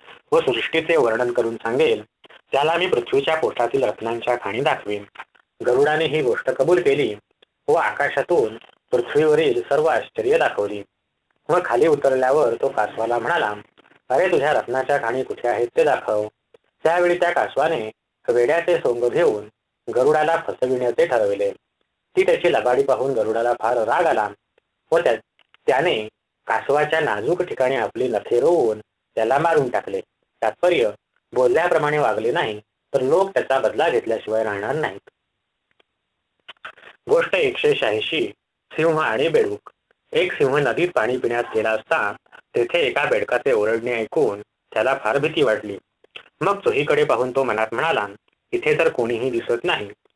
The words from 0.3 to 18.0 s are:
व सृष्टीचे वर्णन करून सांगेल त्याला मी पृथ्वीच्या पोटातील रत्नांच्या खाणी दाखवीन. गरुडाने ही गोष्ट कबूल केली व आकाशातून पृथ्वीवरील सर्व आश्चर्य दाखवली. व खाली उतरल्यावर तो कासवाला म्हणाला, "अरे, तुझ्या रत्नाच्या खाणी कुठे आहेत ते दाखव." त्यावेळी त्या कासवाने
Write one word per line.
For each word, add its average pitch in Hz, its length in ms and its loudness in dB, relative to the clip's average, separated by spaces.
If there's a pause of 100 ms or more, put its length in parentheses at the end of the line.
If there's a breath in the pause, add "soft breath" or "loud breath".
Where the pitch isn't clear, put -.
व 160 80 4
सृष्टीचे 156 580 0
वर्णन 120 340 0
करून 117 240 -2
सांगेल 113 480 0 (480 loud breath)
त्याला 151 260 0
मी 180 100 0
पृथ्वीच्या 139 480 0
पोटातील 127 480 0
रत्नांच्या 117 580 -2
खाणी 101 200 -6
दाखवीन. 104 420 -2 (640)
गरुडाने 147 400 2
ही 151 160 0
गोष्ट 120 280 0
कबूल 151 320 2
केली 135 340 0 (520)
व 147 60 4
आकाशातून 139 840 0 (340)
पृथ्वीवरील 147 720 2
सर्व 151 240 0
आश्चर्य 123 520 0
दाखवली. 104 460 -2 (640)
व 170 160 4
खाली 123 220 2
उतरल्यावर 135 760 2
तो 135 60 0
कासवाला 113 520 -2
म्हणाला, 120 340 -2 (560)
"अरे, 170 220 2
तुझ्या 147 220 2
रत्नाच्या 131 440 0
खाणी 123 260 -2
कुठे - 240 -6
आहेत 117 200 0 (100)
ते 165 60 4
दाखव." 107 440 0 (560)
त्यावेळी 175 360 2
त्या 175 120 2
कासवाने 131 600 -2 (380)